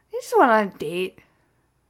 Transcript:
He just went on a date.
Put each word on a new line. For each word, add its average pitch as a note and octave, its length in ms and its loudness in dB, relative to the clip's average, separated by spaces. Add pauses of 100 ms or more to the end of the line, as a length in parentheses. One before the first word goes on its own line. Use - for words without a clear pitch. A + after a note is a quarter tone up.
(100)
He A4+ 80 -8
just B4+ 200 -2
went C#4+ 120 6
on G#3+ 180 2
a - 100 -16
date. F3 400 -8 (720)